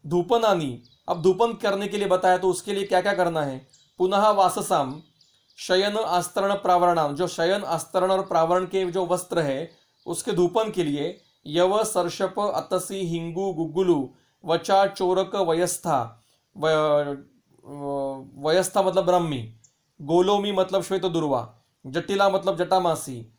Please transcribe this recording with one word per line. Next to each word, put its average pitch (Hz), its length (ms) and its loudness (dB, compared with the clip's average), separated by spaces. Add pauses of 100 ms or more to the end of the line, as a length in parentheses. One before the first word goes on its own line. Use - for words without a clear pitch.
धूपनानी, 175 760 0 (260)
अब 170 120 -4
धूपन 196 320 2
करने 202 340 -4
के 208 100 -6
लिए 208 100 -2
बताया, 185 300 4
तो 185 120 0
उसके 190 240 -4
लिए 196 100 -2
क्या 185 180 2
क्या 196 120 0
करना 170 300 0
है? 131 240 -8 (300)
पुनः 196 320 4
वाससाम, 180 720 0 (600)
शयन 202 360 0
आस्तरण 196 560 0
प्रावरणाम, 175 640 2
जो 170 120 -2
शयन 185 360 0
आस्तरण 175 480 0
और 190 100 2
प्रावरण 180 440 2
के 185 260 -2
जो 180 140 0
वस्त्र 175 340 -2
है, 143 300 -2 (360)
उसके 170 260 -6
धूपन 180 400 2
के 180 120 -2
लिए 147 340 -4 (300)
यव 185 360 2
सर्षप 185 560 -2
अतसी 196 600 -4
हिंगू 170 540 -4
गुगुलू 160 600 0 (320)
वचा 190 420 4
चोरक 185 480 -2
वयस्था, 165 880 -2 (320)
व-, 151 600 2 (1200)
वयस्था 180 440 0
मतलब 185 240 2
ब्राह्मी, 156 480 0 (480)
गोलोमी 196 500 2
मतलब 185 300 0
श्वेत 190 240 -4
दुर्वा, 147 420 0 (400)
जटिला 196 420 0
मतलब 190 280 0
जटामासी 165 800 -2